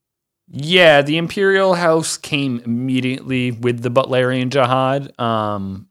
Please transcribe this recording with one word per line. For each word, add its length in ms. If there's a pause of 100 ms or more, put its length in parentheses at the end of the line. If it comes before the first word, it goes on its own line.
(540)
Yeah, 480
the 160
Imperial 580
House 420
came 480
immediately 840
with 320
the 80
Butlerian 580
Jihad, 720
um, 720